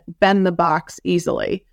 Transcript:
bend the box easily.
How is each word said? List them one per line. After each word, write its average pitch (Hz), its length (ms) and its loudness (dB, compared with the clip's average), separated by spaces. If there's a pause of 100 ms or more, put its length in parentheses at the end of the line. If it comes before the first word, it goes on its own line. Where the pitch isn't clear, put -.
(200)
bend 196 260 4
the 180 60 0
box 165 500 -2
easily. - 720 -2